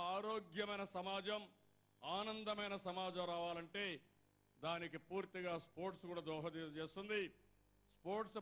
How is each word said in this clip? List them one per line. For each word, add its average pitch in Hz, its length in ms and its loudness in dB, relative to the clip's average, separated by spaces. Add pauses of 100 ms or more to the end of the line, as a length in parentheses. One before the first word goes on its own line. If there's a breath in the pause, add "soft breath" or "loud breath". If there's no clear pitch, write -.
(140)
ఆరోగ్యమైన 202 720 0 (120)
సమాజం, 196 460 0 (600)
ఆనందమైన 208 720 0 (140)
సమాజం 180 360 0 (100)
రావాలంటే 170 520 0 (800)
దానికి 165 320 0 (100)
పూర్తిగా 185 460 0 (100)
స్పోర్ట్స్ 180 460 -4
కూడా 170 180 0
దోహదం 156 500 0
చేస్తుంది. 196 440 0 (720)
స్పోర్ట్స్ 208 460 0